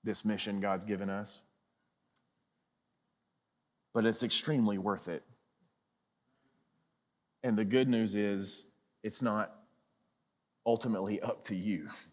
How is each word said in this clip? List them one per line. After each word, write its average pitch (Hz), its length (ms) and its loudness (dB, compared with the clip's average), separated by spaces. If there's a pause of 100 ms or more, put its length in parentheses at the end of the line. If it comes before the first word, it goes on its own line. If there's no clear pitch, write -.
this - 220 -4
mission 101 360 -2
God's 95 220 0
given 101 280 -2
us, 101 320 -8 (2500)
but 113 100 2
it's 113 200 2
extremely 110 560 2
worth 95 280 -2
it. 87 160 -6 (2250)
And 120 120 2
the 107 100 2
good 131 220 4
news 113 280 2
is, 101 500 0 (380)
it's 107 180 -4
not 107 320 0 (1120)
ultimately 107 560 0
up 123 220 -6
to 104 120 -6
you. 90 340 -2 (240)